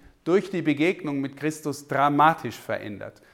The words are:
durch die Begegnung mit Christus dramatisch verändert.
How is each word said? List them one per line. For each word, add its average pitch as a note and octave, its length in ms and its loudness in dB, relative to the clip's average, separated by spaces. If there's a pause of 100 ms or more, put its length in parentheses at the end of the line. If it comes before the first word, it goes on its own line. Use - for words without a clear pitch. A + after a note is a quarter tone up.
(240)
durch F#3+ 260 2
die F3 120 -4
Begegnung D3 580 0
mit C#3 160 -6
Christus D3+ 520 -6
dramatisch C#3+ 680 4
verändert. G#2 640 -10 (140)